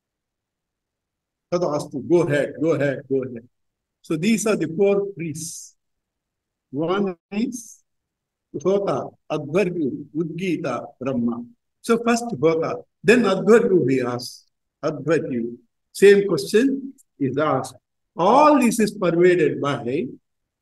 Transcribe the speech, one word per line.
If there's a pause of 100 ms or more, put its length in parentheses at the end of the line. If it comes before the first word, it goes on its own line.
(1500)
"Tadaastu,
go
ahead,
go
ahead,
go
ahead." (540)
So
these
are
the
four (100)
priests. (960)
One (140)
is (800)
Hota, (200)
Advaryu, (100)
Udgita, (120)
Brahma. (380)
So
first (160)
Hota, (200)
then
Advaryu
he
asks. (400)
Advaryu. (360)
Same
question (240)
is
asked. (420)
All
this
is
pervaded
by, (560)